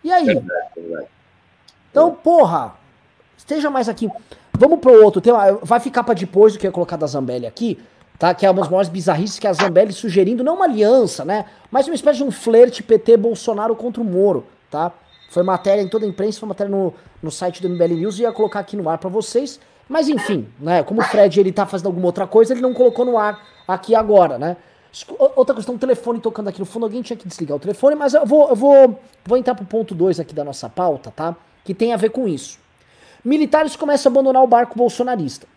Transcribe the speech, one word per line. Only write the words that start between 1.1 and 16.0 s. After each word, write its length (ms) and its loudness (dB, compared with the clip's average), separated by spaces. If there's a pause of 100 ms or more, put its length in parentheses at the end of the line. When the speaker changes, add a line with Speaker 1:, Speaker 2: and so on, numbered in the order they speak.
Speaker 1:
Então, 240 4
porra, 640 2 (640)
esteja 340 -4
mais 180 -4
aqui. 220 -6 (440)
Vamos 260 4
pro 240 10
outro 160 4
tema. 320 4 (100)
Vai 160 0
ficar 240 -4
pra 120 -2
depois 420 2
o 20 -16
que 80 -4
eu 40 -2
ia 20 -16
colocar 240 -6
da 100 -4
Zambelli 400 -6
aqui, 340 -6 (380)
tá? 160 0
Que 100 -4
é 60 4
uma 100 0
das 80 -4
maiores 200 0
bizarrices 500 -4
que 80 -6
é 40 0
a 20 -2
Zambelli 400 2
sugerindo, 500 -2
não 140 0
uma 80 0
aliança, 600 2
né? 200 -4 (260)
Mas 160 0
uma 80 -6
espécie 240 0
de 60 -4
um 80 -4
flerte 500 2
P 160 2
T 180 4
Bolsonaro 600 -4
contra 260 -8
o 20 -4
Moro, 400 0 (240)
tá? 240 -6 (380)
Foi 140 -2
matéria 360 0
em 80 -4
toda 180 -4